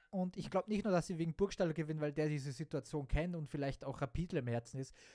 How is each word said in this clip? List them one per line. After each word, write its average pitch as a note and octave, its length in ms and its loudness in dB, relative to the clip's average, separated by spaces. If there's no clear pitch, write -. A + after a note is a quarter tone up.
und F#3 260 -2
ich F3+ 140 -6
glaub F#3 180 0
nicht G#3 160 0
nur, G#3 80 2
dass F3 140 6
sie E3+ 120 -4
wegen E3 160 0
Burgstaller F#3+ 400 2
gewinnen, D#3 260 -2
weil D3 120 2
der D3+ 160 2
diese C#3+ 240 0
Situation C#3+ 560 -4
kennt E3+ 280 2
und D#3 120 -4
vielleicht C#3 360 -2
auch C3+ 160 -4
Rapidler E3 400 0
im B2 60 0
Herzen A#2+ 340 -2
ist, - 140 -8